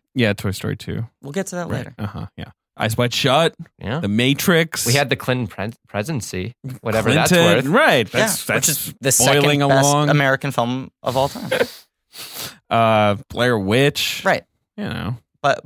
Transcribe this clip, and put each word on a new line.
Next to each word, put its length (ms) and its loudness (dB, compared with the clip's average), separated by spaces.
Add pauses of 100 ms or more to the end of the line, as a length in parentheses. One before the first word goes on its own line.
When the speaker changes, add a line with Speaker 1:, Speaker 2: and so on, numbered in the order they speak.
(140)
Speaker 1:
Yeah, 180 2
Toy 200 -4
Story 240 -6
two. 300 -8 (140)
Speaker 2:
We'll 120 -14
get 160 -6
to 80 -10
that 120 -8
Speaker 1:
Right. 100 -4
Speaker 2:
later. 200 -14
Speaker 1:
Uh-huh, 280 -10 (100)
yeah. 140 -14 (260)
Eyes 200 -2
Wide 180 0
Shut, 400 2 (240)
Speaker 3:
Yeah. 220 -6
Speaker 1:
The 80 -2
Matrix. 800 2
Speaker 3:
We 80 2
had 140 2
the 80 0
Clinton 320 -4
pres-, 260 -8 (140)
presidency, 680 -6 (260)
whatever 320 0
that's 180 4
Speaker 1:
Clinton, 420 4
Speaker 3:
worth. 20 4
Speaker 1:
right. 400 2
Speaker 2:
Yeah, 60 0
Speaker 1:
That's, 240 -2
that's 240 0
Speaker 2:
which 0 -
is 320 -6
the 140 0 (120)
Speaker 1:
boiling 340 4
Speaker 2:
second 80 2
best 240 4
Speaker 1:
along. 180 2
Speaker 2:
American 420 0
film 380 -4 (120)
of 140 -4
all 120 0
time. 220 -10
Speaker 1:
<laughs> 100 0 (1080)
Uh, 460 4 (120)
Blair 300 0
Witch. 680 0
Speaker 2:
Right. 200 0 (320)
Speaker 1:
You 80 -8
know. 320 -6 (260)
Speaker 2:
But, 240 2